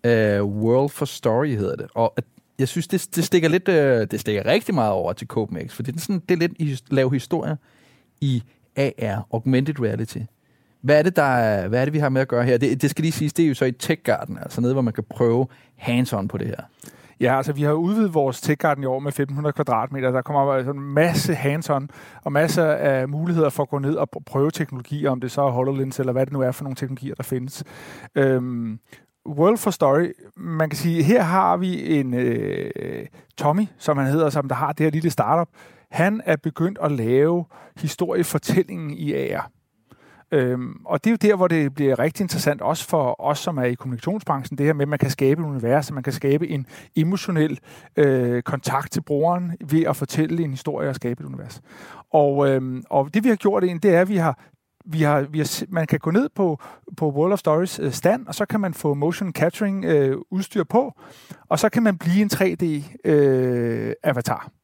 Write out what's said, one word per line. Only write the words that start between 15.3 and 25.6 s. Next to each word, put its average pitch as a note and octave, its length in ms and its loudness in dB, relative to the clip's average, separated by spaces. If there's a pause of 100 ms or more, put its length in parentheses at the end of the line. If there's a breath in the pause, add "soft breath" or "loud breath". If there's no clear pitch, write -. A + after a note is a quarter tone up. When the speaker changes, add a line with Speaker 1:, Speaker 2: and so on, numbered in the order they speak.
Speaker 1:
hands-on A#2+ 520 -2
på G2 100 -6
det - 100 -4
her. - 140 -8 (580 loud breath)
Speaker 2:
Ja, B2+ 180 2
altså, C3+ 160 -2
vi C#3+ 100 -2
har D3 100 2
udvidet F#3 400 0
vores C#3 280 0
Tech D3+ 160 2
Garden C#3+ 260 0
i - 20 -4
år C3 140 -2
med C#3+ 120 -4
femten C#3 240 -2
hundrede D3 180 -2
kvadratmeter. B2+ 580 0
Der B2+ 100 0
kommer C#3 320 0
altså C3 180 -2
en C#3 80 -6 (140)
masse D#3+ 420 2
hands-on C#3+ 540 -2 (340 loud breath)
og - 80 -4
masser D#3+ 340 2
af C#3 440 2
muligheder D#3+ 400 0
for C#3+ 140 -2
at C3 60 -4
gå C#3+ 100 -4
ned C#3 160 0
og D3 200 -2
pr-, - 100 -12
prøve C#3+ 260 0
teknologier, C#3+ 580 -4
om B2+ 120 -2
det B2+ 100 -6
så C#3+ 100 -2
er C#3 100 2
HoloLens, C3+ 480 -2